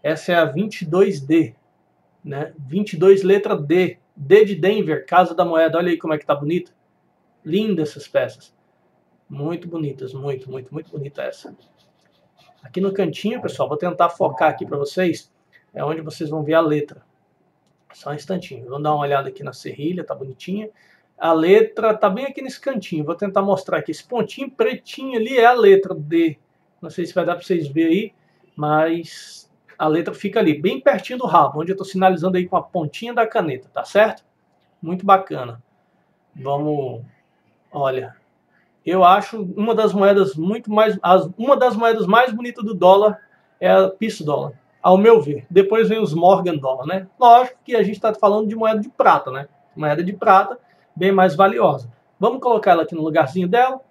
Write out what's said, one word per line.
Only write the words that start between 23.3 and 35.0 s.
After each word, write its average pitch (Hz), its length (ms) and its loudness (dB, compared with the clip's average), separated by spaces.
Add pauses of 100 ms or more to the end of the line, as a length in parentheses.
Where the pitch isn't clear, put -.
mostrar 190 340 -2
aqui. 156 140 -6
Esse 151 120 -10
pontinho 240 480 -6
pretinho 247 680 -6
ali 247 180 -4
é 233 80 4
a 240 80 6
letra 190 420 4
D. 160 440 -2 (420)
Não 165 80 -16
sei 170 160 -8
se - 100 -14
vai 170 120 0
dar 175 80 -2
pra 175 100 -12
vocês 165 240 -4
verem 160 240 0
aí, 214 200 -2 (440)
mas 160 960 -4 (260)
a 156 80 -2
letra 165 280 -2
fica 208 260 -4
ali, 156 180 2
bem 226 220 -4
pertinho 247 380 0
do 247 80 -6
rabo, 151 340 2
onde 170 120 -6
eu 190 40 -4
tô 190 80 -10
sinalizando 185 540 0
aí 180 80 -4
com 185 100 -4
a 165 60 0
pontinha 185 500 -8
da 233 140 0
caneta, 165 460 -6
tá 127 120 -8
certo? 208 400 0 (560)
Muito 180 240 -8